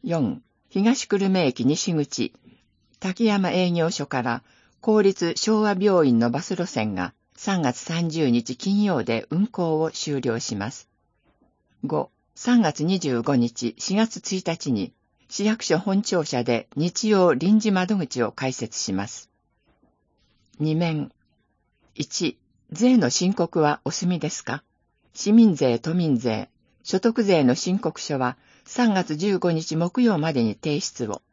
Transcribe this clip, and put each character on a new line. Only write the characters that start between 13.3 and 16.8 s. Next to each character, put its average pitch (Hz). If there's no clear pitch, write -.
日、 120
四 -
月 220
一 -
日 165
に 101
市 -
役 220
所 170
本 196
庁 180
舎 123
で 117
日 170